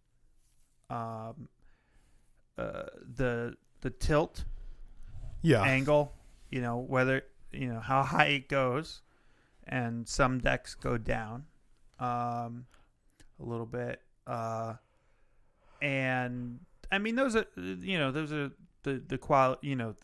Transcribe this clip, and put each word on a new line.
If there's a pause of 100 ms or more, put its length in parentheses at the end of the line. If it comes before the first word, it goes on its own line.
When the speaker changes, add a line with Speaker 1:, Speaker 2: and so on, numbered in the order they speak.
(880)
Speaker 1:
um, (1080)
uh, (320)
the, (260)
the
tilt (960)
Speaker 2:
Yeah.
Speaker 1:
angle, (380)
you
know,
whether, (280)
you
know,
how
high
it
goes, (680)
and
some
decks
go
down, (540)
um, (760)
a
little
bit, (260)
uh, (1040)
and (320)
I
mean,
those
are, (120)
you
know,
those
are (320)
the,
the
qual-,
you
know,